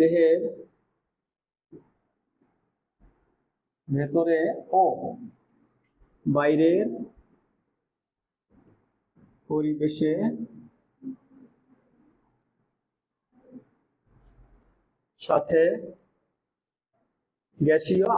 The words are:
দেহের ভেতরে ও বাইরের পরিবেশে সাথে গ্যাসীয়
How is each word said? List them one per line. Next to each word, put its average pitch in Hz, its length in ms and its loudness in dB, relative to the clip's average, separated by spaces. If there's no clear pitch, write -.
দেহের 165 380 4
ভেতরে 160 500 0
ও - 20 6
বাইরের 160 600 2
পরিবেশে 151 640 -2
সাথে - 400 0
গ্যাসীয় 160 400 2